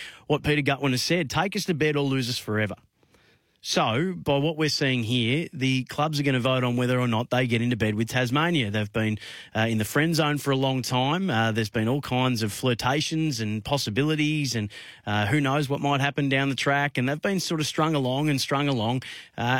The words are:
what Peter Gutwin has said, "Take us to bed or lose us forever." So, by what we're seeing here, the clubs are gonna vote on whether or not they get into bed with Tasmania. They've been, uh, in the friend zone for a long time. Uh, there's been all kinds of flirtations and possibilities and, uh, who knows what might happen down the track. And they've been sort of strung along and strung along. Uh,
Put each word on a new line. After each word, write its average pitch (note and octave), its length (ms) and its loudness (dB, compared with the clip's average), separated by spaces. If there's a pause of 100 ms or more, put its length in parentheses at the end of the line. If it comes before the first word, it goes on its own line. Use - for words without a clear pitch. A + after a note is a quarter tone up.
(280)
what C#3+ 160 0
Peter D3 180 2
Gutwin C#3 300 0
has B2+ 120 0
said, E3 260 0
"Take F#3 280 0
us F#3+ 80 -4
to F#3 80 0
bed D3+ 240 2
or C#3+ 80 0
lose C3 240 0
us A2+ 80 -4
forever." G#2+ 380 -2 (920)
So, D#3 480 0
by D3 220 0
what D3+ 200 0
we're D#3 120 2
seeing C3 320 0
here, A#2+ 500 0
the C3 340 0
clubs D3 340 -2
are C#3+ 40 0
gonna C3+ 160 2
vote B2+ 240 2
on B2 120 2
whether B2+ 240 2
or B2 80 2
not A#2 240 0
they B2+ 160 2
get A#2 160 2
into A#2+ 120 2
bed G#2+ 200 2
with A2 140 0
Tasmania. C3 600 0
They've G#2 240 -2
been, G#2+ 240 0 (380)
uh, A2 60 2
in A2+ 180 2
the G#2+ 60 0
friend D#3+ 280 2
zone D3 240 2
for C#3 140 -2
a C3+ 40 2
long C3 280 0
time. C#3+ 480 0
Uh, A2+ 200 2
there's G#2+ 200 -2
been A2 160 0
all C#3 120 2
kinds B2+ 440 0
of G#2 100 -2
flirtations C#3 840 0
and G#2+ 260 -4
possibilities D3 880 0
and, G#2 160 -2 (380)
uh, G#2 180 2
who C#3+ 160 2
knows C#3 260 0
what C#3+ 140 -2
might C#3+ 180 2
happen C#3 300 0
down C3+ 200 2
the C3 60 0
track. C#3+ 440 0
And B2+ 100 0
they've D3+ 100 -2
been G3 200 0
sort E3 200 -2
of D3+ 60 0
strung D#3+ 300 2
along C#3 340 2
and C3+ 100 2
strung C#3+ 280 0
along. B2 340 0 (340)
Uh, B2 240 0